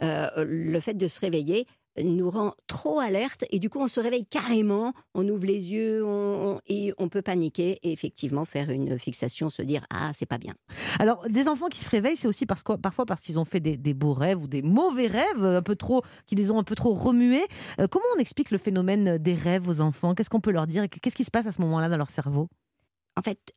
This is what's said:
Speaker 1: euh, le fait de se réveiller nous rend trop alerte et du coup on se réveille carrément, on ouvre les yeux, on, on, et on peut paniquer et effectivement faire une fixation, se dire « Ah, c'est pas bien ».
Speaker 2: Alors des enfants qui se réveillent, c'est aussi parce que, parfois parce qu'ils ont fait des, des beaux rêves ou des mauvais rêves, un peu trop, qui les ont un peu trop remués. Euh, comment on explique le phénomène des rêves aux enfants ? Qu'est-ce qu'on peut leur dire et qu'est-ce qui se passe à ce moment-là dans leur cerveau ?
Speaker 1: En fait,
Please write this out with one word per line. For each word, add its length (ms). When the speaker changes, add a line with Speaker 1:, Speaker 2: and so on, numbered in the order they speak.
Speaker 1:
euh, 260
le 340
fait 140
de 140
se 120
réveiller 460
nous 260
rend 240
trop 320
alerte 500
et 80
du 120
coup 100
on 80
se 100
réveille 260
carrément, 680
on 140
ouvre 160
les 280
yeux, 320
on, 500
on, 140
et 280
on 120
peut 140
paniquer 600
et 80
effectivement 540
faire 260
une 300
fixation, 500
se 120
dire « 280
Ah, 240
c'est 120
pas 120
bien ». 160
Speaker 2:
Alors 280
des 200
enfants 180
qui 140
se 100
réveillent, 260
c'est 120
aussi 180
parce 160
que, 140
parfois 280
parce 160
qu'ils 200
ont 40
fait 140
des, 180
des 180
beaux 200
rêves 260
ou 60
des 160
mauvais 460
rêves, 360
un 180
peu 120
trop, 280
qui 80
les 160
ont 80
un 20
peu 140
trop 180
remués. 500
Euh, 80
comment 160
on 40
explique 320
le 60
phénomène 600
des 160
rêves 340
aux 120
enfants ? 340
Qu'est-ce 160
qu'on 100
peut 120
leur 160
dire 160
et 40
qu'est-ce 280
qui 80
se 80
passe 160
à 40
ce 100
moment-là 260
dans 80
leur 140
cerveau ? 360
Speaker 1:
En 60
fait, 180